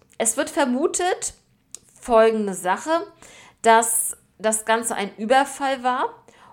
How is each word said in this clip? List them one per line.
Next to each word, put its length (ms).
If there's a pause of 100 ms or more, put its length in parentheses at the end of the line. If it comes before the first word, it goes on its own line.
(180)
es 200
wird 120
vermutet, 840 (640)
folgende 540
Sache, 520 (560)
dass 560 (220)
das 260
Ganze 300
ein 220
Überfall 680
war 400 (300)